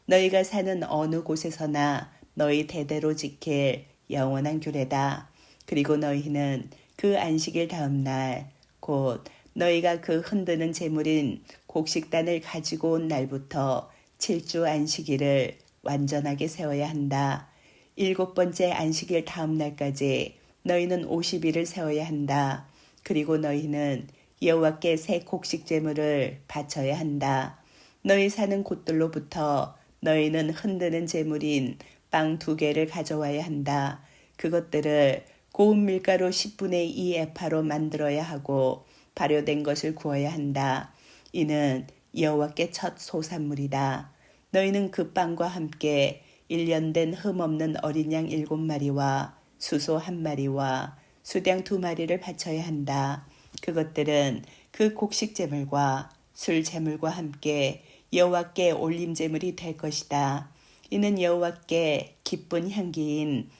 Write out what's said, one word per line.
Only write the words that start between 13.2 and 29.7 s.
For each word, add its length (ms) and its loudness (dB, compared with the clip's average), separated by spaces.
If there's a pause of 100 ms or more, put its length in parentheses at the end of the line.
칠 280 -2
주 220 0
안식일을 920 2 (240)
완전하게 680 0
세워야 420 -2
한다. 600 -2 (460)
일곱 400 0
번째 360 2
안식일 540 0
다음 320 -2
날까지 800 0 (260)
너희는 440 2
오십 380 -2
일을 220 2
세워야 400 -2
한다. 600 0 (360)
그리고 340 2
너희는 720 0 (360)
여호와께 540 4
새 240 -2
곡식 440 -6
제물을 840 0
바쳐야 520 -4
한다. 600 0 (440)
너희 260 6
사는 340 0
곳들로부터 1120 -2 (260)